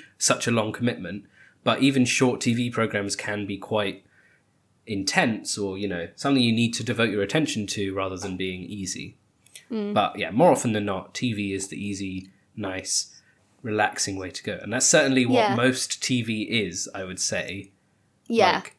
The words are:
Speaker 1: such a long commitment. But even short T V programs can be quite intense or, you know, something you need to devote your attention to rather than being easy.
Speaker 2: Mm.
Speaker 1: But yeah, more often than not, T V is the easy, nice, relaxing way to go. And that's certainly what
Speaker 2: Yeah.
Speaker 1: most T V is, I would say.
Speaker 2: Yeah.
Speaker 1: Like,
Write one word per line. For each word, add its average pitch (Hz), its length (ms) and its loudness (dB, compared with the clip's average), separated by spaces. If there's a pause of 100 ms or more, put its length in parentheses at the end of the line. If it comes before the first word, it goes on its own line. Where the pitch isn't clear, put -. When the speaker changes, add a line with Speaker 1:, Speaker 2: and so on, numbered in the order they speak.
(180)
Speaker 1:
such - 300 0
a 120 40 2
long 110 220 2
commitment. 104 520 -4 (380)
But 117 200 2
even 135 220 6
short 123 360 2
T 117 140 2
V 120 160 -2
programs 104 440 -2
can 104 300 -4
be 101 120 -6
quite 98 440 -2 (840)
intense 107 680 0
or, 98 200 -2
you 101 100 -4
know, 87 280 -4
something 139 280 2
you 117 100 4
need 117 220 2
to - 80 -6
devote 113 260 0
your 98 140 0
attention 117 440 -2
to 98 260 -4
rather 95 240 -4
than 92 200 -8
being 92 260 -6
easy. - 540 -10 (540)
Speaker 2:
Mm. 208 220 -4
Speaker 1:
But 101 260 2
yeah, 90 120 -4
more 151 200 6
often 127 220 2
than 104 120 0
not, 98 280 -4
T 120 200 -2
V 101 200 -4
is 95 160 -6
the - 140 -10
easy, 95 460 -8 (260)
nice, - 640 -6 (440)
relaxing 104 540 0
way 92 120 -8
to - 140 -12
go. 95 180 -6
And 101 120 -8
that's 127 120 2
certainly 135 400 6
what 127 240 6
Speaker 2:
Yeah. 196 60 2
Speaker 1:
most 127 480 2
T 123 180 0
V 110 220 -2
is, 98 500 -2
I 98 100 -6
would 92 160 -8
say. 98 520 -4 (560)
Speaker 2:
Yeah. 196 280 6
Speaker 1:
Like, - 240 -8